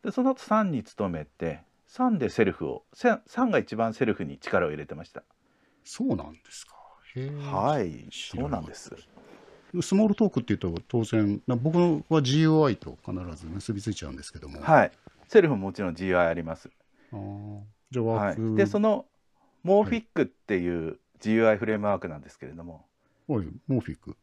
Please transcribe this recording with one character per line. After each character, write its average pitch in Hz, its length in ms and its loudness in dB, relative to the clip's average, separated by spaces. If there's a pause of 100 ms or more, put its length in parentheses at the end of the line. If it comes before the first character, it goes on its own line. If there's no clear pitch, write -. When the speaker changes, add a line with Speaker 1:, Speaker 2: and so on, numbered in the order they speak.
Speaker 1:
で、 214 100 -6
そ 254 120 -2
の 262 100 2
後、 - 80 -6
サ 214 220 2
ン 185 80 -2
に 127 120 -2
勤 92 320 -4
め 78 100 -8
て、 80 360 -8 (260)
サ 254 220 0
ン 214 80 2
で 120 120 0
セ - 160 2
ル 92 80 0
フ - 140 -6
を、 - 160 -8 (100)
セ - 180 2
ン、 - 160 -2
サ - 160 -2
ン 240 80 0
が 151 80 4
一 113 160 -6
番 113 180 0
セ 131 120 0
ル 107 80 2
フ - 100 -4
に 71 160 -10
力 90 260 0
を 78 60 -2
入 76 60 -6
れ 73 80 -10
て 73 100 -12
ま 78 100 -14
し - 60 -20
た。 - 120 -16 (600)
Speaker 2:
そ - 220 -8
う 254 100 0
な 76 80 -6
ん - 100 -14
で - 60 -20 (100)
す - 160 -18
か。 - 100 -20 (400)
へ 131 120 -8
ー。 143 240 -10
Speaker 1:
は 120 300 0
い、 82 280 -8
Speaker 2:
知 - 280 -12
ら 123 60 -4
な 135 180 -4
か - 20 -10
っ 71 60 -14
た。 - 60 -16
Speaker 1:
そ - 200 -18
う - 0 -
な - 40 -20
ん - 20 -20
で - 800 -12
す。 - 60 -4
Speaker 2:
ス - 60 0
モ 208 120 6
ー - 40 4
ル - 60 0
ト 214 120 2
ー - 60 4
ク 143 60 0
っ 120 40 -6
て 110 100 0
い - 20 2
う - 40 -10
と、 87 140 -4 (140)
当 117 160 0
然、 104 440 2
な、 127 80 0
僕 156 220 0 (320)
は 160 120 4
ジ 135 160 2
ー - 40 4
ユ 160 80 4
ー 156 160 6
ア 135 60 4
イ 98 60 -2
と - 280 -14
必 101 80 -8 (220)
ず 82 100 -16
結 95 280 -6
び 101 80 -4
つ 110 100 -6
い 92 40 -4
ち - 100 -12
ゃ 73 40 -10
う 67 40 -12
ん - 20 -12
で 71 80 -16
す - 100 -18
け - 60 -16
ど - 100 -16
も。 69 120 -14
Speaker 1:
は 143 240 8
い。 - 60 -6 (360)
セ 220 140 8
ル 165 80 6
フ 135 60 2
も 98 60 -2
も 95 120 -4
ち 104 80 -6
ろ 92 100 -2
ん 78 40 -6
ジ 92 100 -6
ー - 20 0
ユ 90 80 2
ー 90 40 6
ア 87 60 6
イ - 20 4
あ 82 60 2
り 85 100 -6
ま 80 120 -8
す。 - 140 -20 (420)
Speaker 2:
あ - 40 -12
ー。 101 460 -10 (300)
じ 127 80 -2
ゃ - 20 0
あ、 113 40 2
ワ 104 280 2
ー - 20 -4
ク、 113 60 -4
Speaker 1:
は 110 120 0
い。 - 20 0
で、 101 100 6
そ 101 140 0
の、 - 260 2 (580)
モ 202 220 4
ー - 20 -6
フ 233 80 0
ィ 226 40 -2
ッ - 140 -14
ク 139 100 2
っ - 20 4
て - 320 -4
い 87 120 0
う 85 180 -2
Speaker 2:
は 78 60 -6
い。 - 40 -16 (220)
Speaker 1:
ジ 107 120 -2
ー - 20 4
ユ 113 120 4
ー 110 40 8
ア 107 40 6
イ 104 40 0
フ 110 80 -4
レ 110 100 0
ー 104 40 -4
ム 104 80 -2
ワ 101 80 2
ー 87 40 -6
ク 90 100 -8
な 76 80 -12
ん 71 40 -16
で - 80 -20
す - 80 -20
け - 80 -16
れ 71 60 -14
ど 85 120 -16
も。 85 220 -18 (420)
Speaker 2:
は 127 140 0
い、 80 60 -6 (200)
モ 135 100 0
ー - 20 2
フ - 120 -8
ィ 71 40 -8
ッ - 20 -20
ク。 - 260 -16